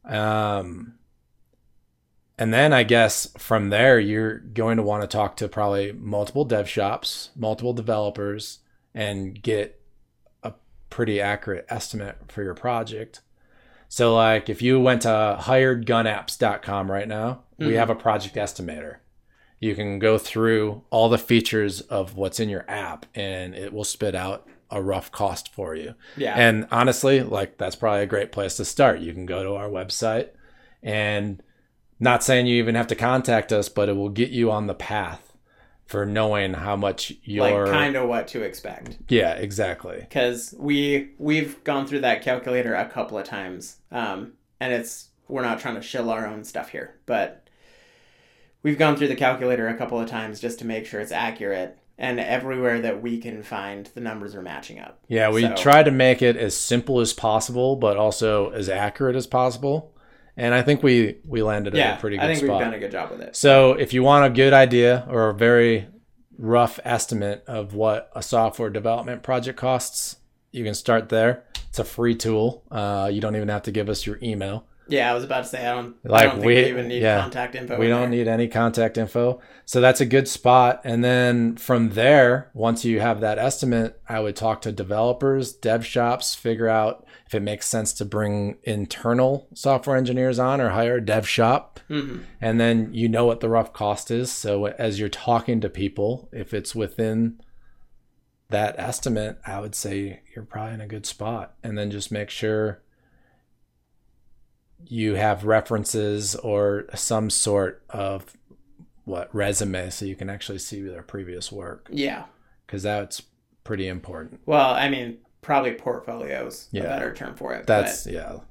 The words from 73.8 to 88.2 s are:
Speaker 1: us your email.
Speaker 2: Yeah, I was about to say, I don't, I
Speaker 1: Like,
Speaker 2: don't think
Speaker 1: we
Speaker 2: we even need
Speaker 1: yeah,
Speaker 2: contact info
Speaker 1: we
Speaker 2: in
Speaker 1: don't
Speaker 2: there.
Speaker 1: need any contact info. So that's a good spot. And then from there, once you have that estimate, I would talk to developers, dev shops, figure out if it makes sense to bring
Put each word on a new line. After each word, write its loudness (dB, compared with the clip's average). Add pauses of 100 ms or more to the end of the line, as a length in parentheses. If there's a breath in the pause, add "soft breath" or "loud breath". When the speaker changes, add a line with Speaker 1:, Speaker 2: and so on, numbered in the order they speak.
Speaker 1:
us -4
your -8
email. -6 (240)
Speaker 2:
Yeah, 2
I 2
was -2
about -4
to -12
say, -8
I -2
don't, -10 (100)
I -10
Speaker 1:
Like, 8
Speaker 2:
don't 6
think -4
Speaker 1:
we 6
Speaker 2:
we 6
even -4
need -2
Speaker 1:
yeah, 4
Speaker 2:
contact -6
info -8
Speaker 1:
we 2
Speaker 2:
in 4
Speaker 1:
don't 2
Speaker 2:
there. 0
Speaker 1:
need 0
any 0
contact 0
info. 0 (260 loud breath)
So 0
that's 6
a 4
good 4
spot. 4
And 0
then 2
from 2
there, 6
once -2
you 0
have 0
that 0
estimate, 0 (120)
I -4
would -4
talk -2
to -6
developers, 0
dev 0
shops, -2
figure -2
out 0 (180 loud breath)
if -8
it 0
makes -4
sense -2
to -6
bring -2